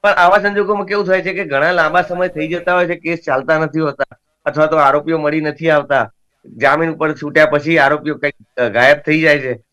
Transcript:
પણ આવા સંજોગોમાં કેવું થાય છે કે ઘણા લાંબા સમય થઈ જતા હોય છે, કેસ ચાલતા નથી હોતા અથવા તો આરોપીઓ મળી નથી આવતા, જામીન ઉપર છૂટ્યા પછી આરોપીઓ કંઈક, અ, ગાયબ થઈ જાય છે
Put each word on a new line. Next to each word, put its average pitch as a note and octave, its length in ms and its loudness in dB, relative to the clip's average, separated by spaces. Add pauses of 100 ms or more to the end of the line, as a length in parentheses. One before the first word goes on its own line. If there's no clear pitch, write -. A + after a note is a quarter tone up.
પણ G3+ 80 4
આવા F3+ 280 4
સંજોગોમાં G3+ 480 -2
કેવું G3+ 200 -2
થાય F#3 160 0
છે F#3 100 -6
કે F3+ 120 -6
ઘણા D3 280 0
લાંબા E3+ 300 2
સમય F3+ 260 -4
થઈ D#3 200 -6
જતા F3 260 -2
હોય F3+ 120 2
છે, E3+ 80 -4
કેસ E3+ 320 -6
ચાલતા C#3 320 -2
નથી D#3 220 -4
હોતા C#3 360 -4 (300)
અથવા D3+ 200 0
તો D#3 100 0
આરોપીઓ D3 420 2
મળી D3+ 220 -2
નથી D#3 300 -4
આવતા, C#3 420 0 (440)
જામીન D3+ 340 2
ઉપર D3+ 240 -2
છૂટ્યા D3+ 320 2
પછી D3+ 320 0
આરોપીઓ D3 360 0
કંઈક, - 460 -8
અ, A#2+ 80 0
ગાયબ B2 300 4
થઈ D#3 220 -2
જાય D3+ 180 4
છે B2+ 220 -6 (120)